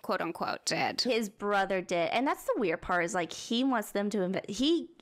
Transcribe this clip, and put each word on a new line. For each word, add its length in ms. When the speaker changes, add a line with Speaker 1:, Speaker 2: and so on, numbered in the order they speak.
Speaker 1:
quote 180
unquote, 440
did. 360
Speaker 2:
His 280
brother 520
did. 300
And 160
that's 160
the 140
weird 260
part 220
is, 100
like, 180
he 300
wants 280
them 200
to 80
inve-, 280
he, 420